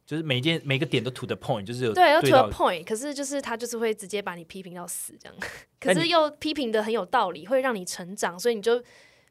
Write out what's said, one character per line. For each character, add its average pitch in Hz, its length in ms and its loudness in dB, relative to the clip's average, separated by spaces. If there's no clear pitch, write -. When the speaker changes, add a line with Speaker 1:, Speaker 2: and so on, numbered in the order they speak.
Speaker 1:
就 147 100 -6
是 165 60 -2
每 131 180 2
件-， 160 240 2
每 135 140 2
个 120 60 0
点 120 180 2
都 123 80 -4
to 123 160 -8
the 113 80 -2
point， 107 300 -4
就 110 80 -8
是 123 120 -4
有 110 100 0
Speaker 2:
对， 339 180 8
又 320 80 6
to - 80 4
the - 20 6
Speaker 1:
对 - 20 6
到 262 180 8
Speaker 2:
point， 185 340 0
可 220 100 -6
是 277 200 -6
就 277 100 -6
是 277 160 -4
他 233 160 -6
就 233 100 -8
是 226 120 -8
会 220 160 0
直 202 120 -14
接 202 140 -6
把 190 140 -8
你 170 100 -14
批 190 180 -14
评 175 120 -16
到 175 120 -12
死 - 320 -10
这 - 100 -18
样。 - 80 -20
<laughs> - 460 -14
Speaker 1:
那 269 100 4
你 185 60 4
Speaker 2:
可 - 40 2
是 339 60 0
又 320 240 4
批 302 200 -6
评 254 180 -4
得 214 120 2
很 220 100 -4
有 220 140 -2
道 220 240 2
理， 156 160 -12
会 262 160 2
让 262 120 0
你 185 100 -6
成 180 300 -10
长， 180 240 -4
所 240 120 0
以 233 40 2
你 208 80 -6
就 240 200 2